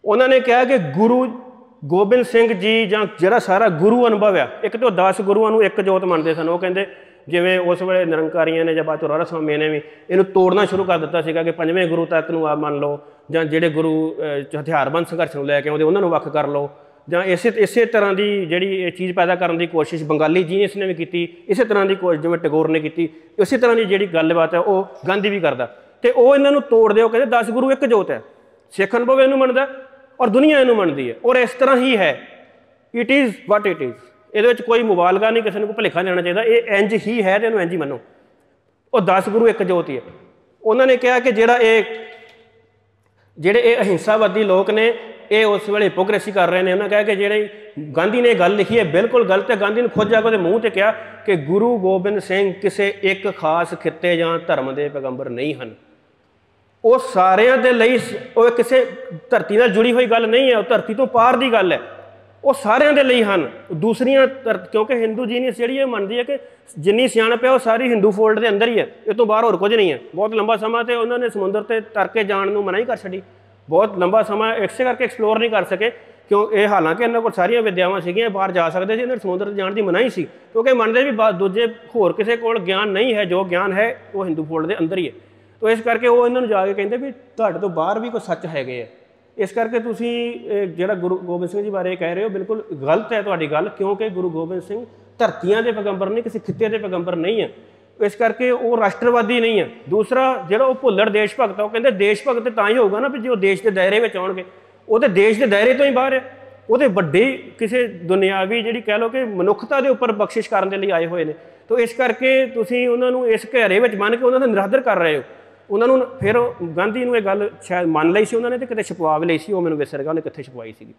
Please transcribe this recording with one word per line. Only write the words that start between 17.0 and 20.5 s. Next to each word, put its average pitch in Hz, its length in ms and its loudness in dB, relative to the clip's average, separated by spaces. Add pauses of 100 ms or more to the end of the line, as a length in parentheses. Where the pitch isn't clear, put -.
ਜਾਂ 175 160 0
ਇਸੇ, 190 320 0
ਇਸੇ 220 280 2
ਤਰ੍ਹਾਂ 208 280 2
ਦੀ 202 340 -2
ਜਿਹੜੀ 185 360 -2
ਇਹ 175 100 -4
ਚੀਜ਼ 180 200 -6
ਪੈਦਾ 180 220 2
ਕਰਨ 170 240 -2
ਦੀ 170 80 -2
ਕੋਸ਼ਿਸ਼ 160 380 -2
ਬੰਗਾਲੀ 156 380 2
ਜੀਨੀਅਸ 190 340 -2